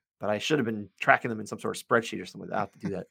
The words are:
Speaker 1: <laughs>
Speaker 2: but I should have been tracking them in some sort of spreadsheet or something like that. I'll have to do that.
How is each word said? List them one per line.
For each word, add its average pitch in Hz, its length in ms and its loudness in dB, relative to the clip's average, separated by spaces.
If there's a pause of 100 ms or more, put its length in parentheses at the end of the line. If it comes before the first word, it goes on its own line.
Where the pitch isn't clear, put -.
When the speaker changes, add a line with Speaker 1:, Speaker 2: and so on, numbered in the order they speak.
Speaker 1:
<laughs> - 140 -20
Speaker 2:
but 98 80 -2
I 107 80 2
should 151 220 2
have 117 80 2
been 104 240 -6 (100)
tracking 123 300 4
them 110 100 -6
in 104 60 -10
some 110 120 -10
sort 101 180 -4
of - 60 -10
spreadsheet 113 380 2
or 92 60 -8
something 95 160 -14
like 87 80 -10
that. 90 60 -2
I'll 104 40 0
have 101 120 -4
to - 60 -20
do 101 120 -6
that. 90 200 -6